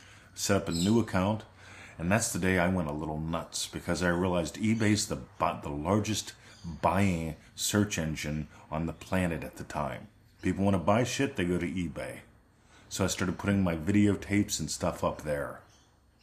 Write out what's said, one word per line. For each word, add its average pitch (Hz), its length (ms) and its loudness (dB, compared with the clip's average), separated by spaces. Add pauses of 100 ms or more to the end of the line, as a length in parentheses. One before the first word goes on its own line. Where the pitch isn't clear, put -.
(340)
set - 240 2
up - 100 -2
a 85 60 -2
new 95 260 4
account, 104 440 2 (540)
and 82 140 0
that's 110 220 2
the 90 60 -4
day 92 200 4
I 87 80 4
went 90 220 0
a 73 40 -4
little 78 260 -4
nuts 80 480 -4
because 85 360 -2
I 90 60 4
realized 87 480 0
eBay's 110 500 2
the 76 80 -4
bu-, 78 480 -2
the 82 60 -6
largest 98 640 0 (480)
buying 85 540 2 (200)
search - 420 0
engine 76 500 -4 (240)
on 80 140 -2
the 78 80 -6
planet 85 500 -2
at - 140 -12
the - 80 -12
time. 67 420 -6 (340)
People 90 220 0
want 98 120 4
to 92 40 2
buy 101 240 4
shit, - 320 -2
they 95 80 0
go 90 140 2
to 87 80 -2
eBay. 73 540 -6 (680)
So - 160 -2
I 92 40 4
started 90 300 -2
putting 98 260 2
my 85 120 0
videotapes 101 840 2
and 76 120 -4
stuff - 320 -2
up 76 200 -2
there. 71 360 -4 (640)